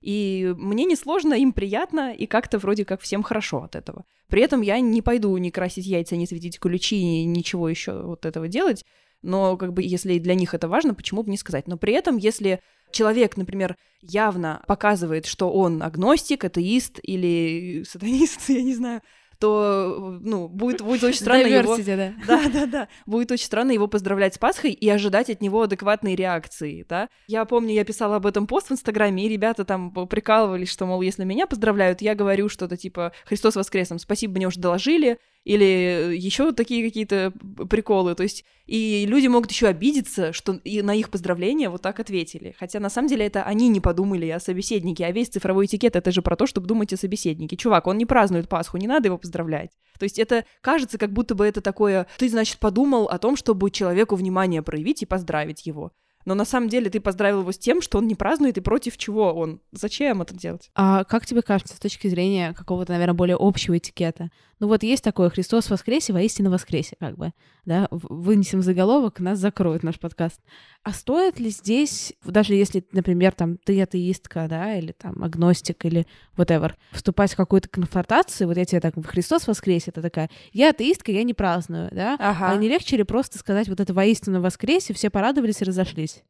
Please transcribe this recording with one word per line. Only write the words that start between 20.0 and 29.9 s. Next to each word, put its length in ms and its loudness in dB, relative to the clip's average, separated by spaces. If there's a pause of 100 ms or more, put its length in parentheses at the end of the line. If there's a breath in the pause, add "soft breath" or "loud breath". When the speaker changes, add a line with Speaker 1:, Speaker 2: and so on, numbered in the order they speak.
Speaker 1:
ну, 280 -4
будет, 340 -4
будет 200 0
очень 180 2
странно 260 6
его 280 4
Speaker 2:
Diversity, 220 -2
да. 240 -4
Speaker 1:
<laughs> 60 -10
Да, 260 4
да, 140 2
да. 220 -6 (180 loud breath)
Будет 260 -2
очень 140 -4
странно 260 2
его 160 2
поздравлять 460 0
с 40 -18
Пасхой 340 0
и 160 0
ожидать 420 2
от 100 -6
него 220 0
адекватной 520 0
реакции, 720 -6
да. 220 -6 (180 soft breath)
Я 200 -2
помню, 260 2
я 120 4
писала 320 -2
об 100 0
этом 200 2
пост 220 -2
в 40 -2
Инстаграме, 520 0
и 40 2
ребята 360 0
там 280 -4